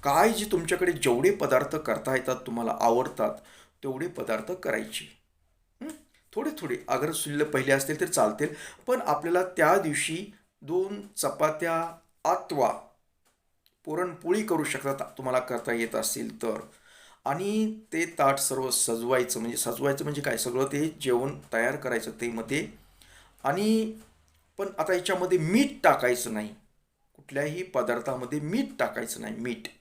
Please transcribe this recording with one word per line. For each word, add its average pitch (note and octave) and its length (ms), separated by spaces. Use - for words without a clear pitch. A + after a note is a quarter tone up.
काय E3 300
जी G#3+ 180
तुमच्याकडे F3+ 400
जेवढे C#3 400
पदार्थ C#3+ 440
करता C3 400
येतात, B2+ 200
तुम्हाला A#2 460
आवडतात, A#2 540
तेवढे C#3 240
पदार्थ A2 440
करायचे. - 720
हं? C#4+ 80
थोडे C#4 160
थोडे, - 160
अगर C3+ 260
शिल्लक D3 340
पहिले C3+ 240
असतील C#3 280
तर F3+ 60
चालतील, A2+ 420
पण B3 140
आपल्याला E3+ 420
त्या F3 340
दिवशी E3 500
दोन F#3+ 460
चपात्या E3 800
अथवा D#3 540
पुरणपोळी F3 580
करू E3 200
शकतात, C#3 420
तुम्हाला B2+ 220
करता B2 340
येत A#2 220
असेल A2+ 460
तर. A2 180
आणि G#3 540
ते E3 120
ताट C#3 320
सर्व C3 320
सजवायचं, A#2+ 680
म्हणजे A2+ 180
सजवायचं C3+ 460
म्हणजे D3 180
काय, C3 160
सगळं B2+ 280
ते C#3+ 360
जेवण C3 380
तयार A#2+ 220
करायचं B2 360
ते A#2+ 200
मध्ये. B2 380
आणि A3 560
पण G3 100
आता F3+ 160
याच्यामध्ये F3+ 440
मीठ G3+ 320
टाकायचं B2 500
नाही, G#2+ 220
कुठल्याही D3+ 480
पदार्थामध्ये B2+ 760
मीठ E3+ 260
टाकायचं A#2 420
नाही, A2 140
मीठ. A2+ 320